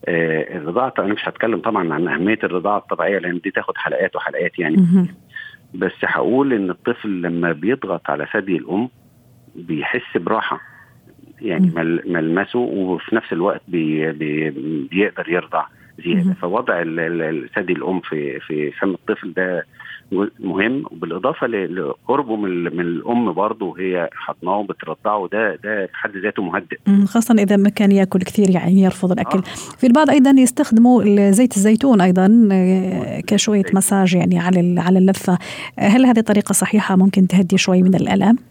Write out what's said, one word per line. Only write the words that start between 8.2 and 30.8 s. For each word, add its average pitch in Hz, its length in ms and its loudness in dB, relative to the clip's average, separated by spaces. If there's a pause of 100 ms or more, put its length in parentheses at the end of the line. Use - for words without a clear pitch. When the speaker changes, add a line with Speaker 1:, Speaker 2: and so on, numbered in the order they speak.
Speaker 1:
ثدي 98 240 -4
الأم 98 320 -4 (680)
بيحس 85 600 -8
براحة. 113 440 -4 (800)
يعني 107 260 0
Speaker 2:
مم. 170 80 0
Speaker 1:
مل-، 85 320 -2
ملمسه 87 520 -2
وفي 92 560 -4
نفس - 180 -4
الوقت 90 360 -2
بي-، 78 440 -2
بي-، 78 380 -4 (400)
بيقدر 92 380 -2
يرضع 82 360 -4 (400)
زيادة. 87 200 0
Speaker 2:
مهم. 185 100 2
Speaker 1:
فوضع 95 480 -4
ال-، 82 180 -6
ال-، 82 220 -4
ال-، 78 340 -6
ثدي 90 160 -4
الأم 85 280 -4
في، 71 400 -8
في 73 300 -6
فم 95 200 -4
الطفل 92 420 -6
ده 90 340 -4 (460)
جزء 98 180 -2 (100)
مهم، 104 500 -4
وبالإضافة 92 560 -6
ل-، 95 280 -4
لقربه 113 640 -4
من 104 120 -4
ال-، 85 280 -4
من 87 40 -6
الأم 90 520 -2
برضه 107 340 -4
وهي 87 460 -4
حضناه - 440 -6
وبترضعه، 98 760 -6
ده، 104 220 -2 (100)
ده 104 220 -6
في - 100 -14
حد 104 200 -8
ذاته 101 260 -6
مهدئ. 92 440 -6
Speaker 2:
مم، 202 200 4
خاصة 233 280 0
إذا 202 220 4
ما 202 120 4
كان 202 240 4
يأكل 196 260 2
كثير 190 320 2
يعني 180 320 4
يرفض 185 300 2
الأكل. 185 260 0
Speaker 1:
آه. - 400 -10
Speaker 2:
في 254 80 2
البعض 277 240 6
أيضًا 277 200 6
يستخدموا 247 720 6